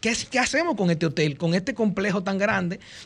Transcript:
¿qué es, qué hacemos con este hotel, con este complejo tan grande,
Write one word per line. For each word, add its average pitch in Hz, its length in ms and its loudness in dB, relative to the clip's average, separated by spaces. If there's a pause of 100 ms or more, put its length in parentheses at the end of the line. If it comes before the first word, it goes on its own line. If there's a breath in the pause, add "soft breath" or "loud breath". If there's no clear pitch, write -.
¿qué - 80 -2
es, 226 160 -2
qué - 140 -2
hacemos 277 380 2
con 190 140 2
este 165 140 2
hotel, 151 320 0
con 165 180 0
este 196 200 0
complejo 202 480 0
tan 196 160 -2
grande, 196 420 -2 (240 loud breath)